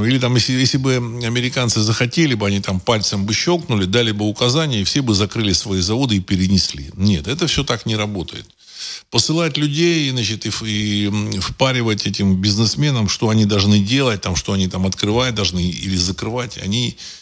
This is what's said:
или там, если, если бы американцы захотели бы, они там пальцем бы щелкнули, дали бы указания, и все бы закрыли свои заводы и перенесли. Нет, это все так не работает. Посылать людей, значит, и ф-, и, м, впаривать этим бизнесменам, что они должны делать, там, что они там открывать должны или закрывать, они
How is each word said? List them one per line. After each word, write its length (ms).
или 140
там, 160
если, 180
если 240
бы 180
американцы 540
захотели 560
бы, 120
они 120
там 220
пальцем 440
бы 80
щелкнули, 520
дали 260
бы 160
указания, 540
и 20
все 180
бы 140
закрыли 380
свои 280
заводы 360
и 20
перенесли. 760
Нет, 320
это 200
все 160
так 220
не 100
работает. 500
Посылать 480
людей, 540
значит, 340
и 40
ф-, 140
и, 420
м, 360
впаривать 680
этим 340
бизнесменам, 680
что 220
они 160
должны 340
делать, 420
там, 140
что 160
они 160
там 180
открывать 500
должны 280
или 320
закрывать, 600
они 400